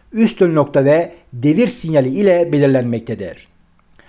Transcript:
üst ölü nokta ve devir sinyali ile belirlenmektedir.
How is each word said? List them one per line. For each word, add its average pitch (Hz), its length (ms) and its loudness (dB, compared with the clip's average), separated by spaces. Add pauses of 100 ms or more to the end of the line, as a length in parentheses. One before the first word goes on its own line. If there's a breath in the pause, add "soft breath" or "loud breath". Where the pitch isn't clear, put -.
(140 loud breath)
üst 220 280 0
ölü 170 140 2
nokta 143 300 0
ve 160 280 2 (200 loud breath)
devir 151 340 0
sinyali 151 420 -2
ile 175 420 0
belirlenmektedir. 120 1000 -2 (600 soft breath)